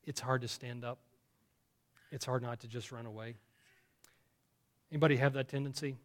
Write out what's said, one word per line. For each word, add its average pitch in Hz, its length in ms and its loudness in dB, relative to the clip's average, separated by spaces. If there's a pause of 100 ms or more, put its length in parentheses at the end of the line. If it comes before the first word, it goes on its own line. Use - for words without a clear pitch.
it's - 160 -6
hard 127 220 2
to 120 60 -6
stand 123 360 -8
up? 120 140 -6 (1120)
It's 131 120 -6
hard 127 180 2
not 120 180 -4
to 117 80 -14
just 117 240 -8
run 117 120 -10
away. 113 300 -8 (1600)
Anybody 147 240 8
have 135 160 6
that 131 160 -2
tendency? 139 560 -2